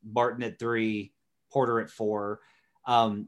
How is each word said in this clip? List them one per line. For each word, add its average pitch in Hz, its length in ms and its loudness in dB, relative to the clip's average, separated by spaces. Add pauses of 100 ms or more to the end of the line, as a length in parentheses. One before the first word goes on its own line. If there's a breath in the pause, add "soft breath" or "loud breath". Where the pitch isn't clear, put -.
Barton 117 400 0
at 110 160 -6
three, 110 520 -2 (400)
Porter 120 300 2
at 110 80 -8
four. 104 500 -4 (460 soft breath)
Um, 113 420 2